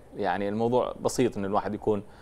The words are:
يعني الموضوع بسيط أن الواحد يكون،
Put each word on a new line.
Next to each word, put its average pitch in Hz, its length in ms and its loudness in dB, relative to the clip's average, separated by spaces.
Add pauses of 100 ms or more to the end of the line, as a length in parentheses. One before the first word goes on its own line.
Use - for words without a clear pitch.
(160)
يعني 101 340 0
الموضوع 117 520 2
بسيط 117 360 2
أن 101 80 -2
الواحد 98 280 0
يكون، 104 300 0 (180)